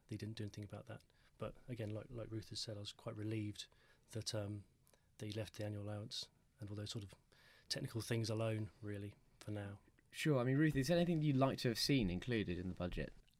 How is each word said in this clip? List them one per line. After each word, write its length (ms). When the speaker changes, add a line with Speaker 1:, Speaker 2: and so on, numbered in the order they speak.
Speaker 1:
that 60
he 40
didn't 180
do 80
anything 220
about 240
that. 100
But 160
again, 260
like, 120
like 140
Ruth 220
has 80
said, 180
I 20
was 140
quite 240
relieved 480
that, 220
um, 300
that 80
he 80
left 240
the 80
annual 180
allowance 440
and 80
all 60
those 160
sort 120
of 100
technical 320
things 300
alone, 400
really, 340
for 120
now. 280
Speaker 2:
Sure. 280
I 40
mean, 140
Ruth, 200
is 100
there 80
anything 260
you'd 140
like 240
to 100
have 100
seen 300
included 500
in 100
the 60
budget? 360